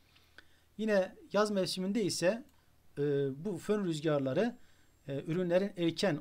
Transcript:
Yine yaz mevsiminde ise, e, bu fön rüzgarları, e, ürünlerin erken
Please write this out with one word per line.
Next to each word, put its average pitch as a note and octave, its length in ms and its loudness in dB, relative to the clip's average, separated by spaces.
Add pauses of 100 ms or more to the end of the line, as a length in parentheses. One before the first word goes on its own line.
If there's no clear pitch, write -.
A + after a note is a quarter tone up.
(760)
Yine G#3 380 2 (180)
yaz G#3 180 4
mevsiminde F#3+ 540 0
ise, F3+ 400 0 (540)
e, C#3+ 40 -2 (420)
bu G3 140 -4
fön G#3 260 -2
rüzgarları, D3+ 720 0 (520)
e, C#3 140 -6
ürünlerin F3+ 540 0
erken E3 440 0